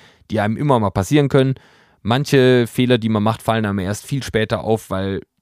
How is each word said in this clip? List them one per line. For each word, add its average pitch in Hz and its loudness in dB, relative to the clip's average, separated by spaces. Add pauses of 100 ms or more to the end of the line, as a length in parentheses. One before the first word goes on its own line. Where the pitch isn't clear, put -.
(300)
die 107 -2
einem 104 -2
immer 143 2
mal 101 0
passieren 139 0
können. 135 2 (460)
Manche 127 2
Fehler, 123 0
die 110 -2
man 107 0
macht, 107 -2
fallen 113 -2
einem 101 -2
erst 98 -6
viel 139 -6
später 110 -2
auf, 110 -2
weil 95 -6 (200)